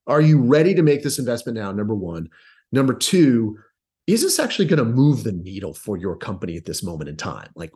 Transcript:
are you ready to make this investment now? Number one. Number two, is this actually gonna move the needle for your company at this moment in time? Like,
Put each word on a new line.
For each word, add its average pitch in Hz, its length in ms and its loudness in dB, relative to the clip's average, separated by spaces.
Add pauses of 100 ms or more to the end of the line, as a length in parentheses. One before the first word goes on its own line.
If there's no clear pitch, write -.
are 151 140 2
you 156 180 6
ready 151 340 4
to 170 80 2
make 147 220 2
this 143 160 -4
investment 120 380 -6
now? 101 160 -8
Number 104 220 -4
one. 85 340 -8 (420)
Number 131 220 2
two, 120 640 2 (500)
is 220 140 2
this 359 180 0
actually 208 280 0
gonna 151 180 2
move 123 400 2
the 107 80 -4
needle 92 400 -10
for 104 240 -8
your 87 180 -6
company 90 400 -8
at 85 80 -12
this 80 180 -8
moment 78 280 -10
in 76 80 -14
time? - 380 -12
Like, 82 200 -16